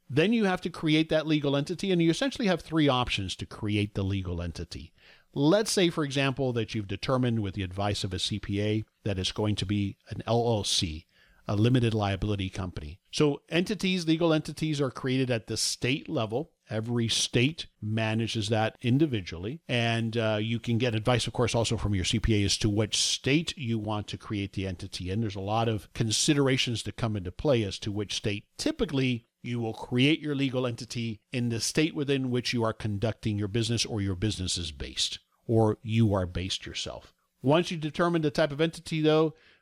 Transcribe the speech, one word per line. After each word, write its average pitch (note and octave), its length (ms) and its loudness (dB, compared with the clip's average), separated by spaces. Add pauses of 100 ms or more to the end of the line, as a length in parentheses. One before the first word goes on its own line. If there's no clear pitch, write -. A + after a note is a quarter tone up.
Then D#3+ 240 4
you A3+ 120 4
have F#3 180 0
to F3+ 80 -4
create D#3+ 400 2
that D#3 160 2
legal C#3+ 300 2
entity, E3+ 360 -2
and F3 80 4
you E3 80 4
essentially B3 400 0
have F3 140 2
three D#3 260 2
options B2 480 0
to G2+ 100 -8
create G#2 480 0
the G2+ 80 0
legal F#2 380 -2
entity. E2 520 -10 (440)
Let's F3 360 4
say, F3+ 180 4
for D#3 140 -2
example, C3+ 480 0
that A#2 240 -2
you've G#2 100 -4
determined A#2+ 540 0
with G2 140 -4
the G2+ 100 -4
advice G2 400 -2
of F#2+ 100 -4
a F#2 40 -2
C G#2 200 -2
P G2+ 240 -2
A G#2+ 220 0 (200)
that G2 140 -2
it's F#2+ 140 -2
going G#2 240 0
to F#2+ 100 -2
be G2+ 300 -2 (140)
an G#2 160 -10
L A#2 200 2
L G#2+ 180 0
C, D#2 420 -2 (420)
a G#2+ 80 0
limited A#2 380 4
liability G2 560 0
company. F2 500 -8 (100)
So D3 380 2
entities, F#3 580 0
legal D#3+ 280 4
entities, D#3 480 -2
are C3 80 0
created C3 400 0
at A2+ 160 -2
the A2 100 -4
state - 540 -2
level. B2 400 -2 (200)
Every A#2 380 0
state - 580 0 (160)
manages A2 680 0
that A2 320 2
individually. A#2+ 880 0
And, A2+ 480 0
uh, A2 240 2
you A2+ 180 -2
can A#2 200 0
get A#2 160 0
advice, A2+ 320 2
of - 80 -8
course, A#2+ 200 0
also A#2 220 0
from G#2 180 0
your F#2 100 0
C A2 160 0
P G#2+ 200 4
A G2+ 40 4
as F#2+ 140 2
to A2 120 2
which G#2 260 0
state - 640 0
you A2+ 200 -2
want G#2+ 300 -4
to - 80 -8
create G2+ 360 -6
the F#2+ 160 -4
entity F#2 420 -8
in. G#2 100 -2
There's G#2 140 -4
a G2+ 60 -8
lot A2+ 280 0
of A2 260 -4
considerations B2+ 920 2
to G#2 80 -8
come A2 240 -2
into F2+ 160 -6
play B2 320 2
as G2 160 -6
to A2 100 -6
which G2+ 240 -4
state. G#2 300 -4 (120)
Typically, C3+ 680 -2 (160)
you A#2+ 160 -4
will A2+ 160 -4
create C3+ 460 2
your D3 160 -4
legal C3 280 0
entity A#2 560 -6 (120)
in A#2+ 160 0
the A#2 120 -2
state D#3+ 340 0
within C#3 360 0
which B2 240 -2
you A#2+ 80 2
are A2+ 100 0
conducting G#2+ 640 -2
your G#2 120 -2
business A2+ 360 0
or A2 160 -4
your G2 140 0
business F#2 420 -2
is D#2+ 160 -6
based, - 460 -6 (280)
or A2+ 360 4
you A2 320 4
are F#2 100 2
based F2+ 400 -6
yourself. - 480 -10 (300)
Once D#3 280 2
you F#3 60 -4
determine E3 460 0
the D3 80 2
type D#3 200 2
of C#3+ 120 -2
entity, E3 400 -2
though, D#3 320 4 (280)